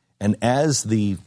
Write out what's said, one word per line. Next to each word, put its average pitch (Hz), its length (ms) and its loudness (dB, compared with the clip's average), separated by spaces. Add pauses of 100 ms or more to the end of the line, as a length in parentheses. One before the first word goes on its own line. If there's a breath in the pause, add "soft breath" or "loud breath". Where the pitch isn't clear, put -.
(200)
And 101 220 0
as 135 420 2
the 104 440 -2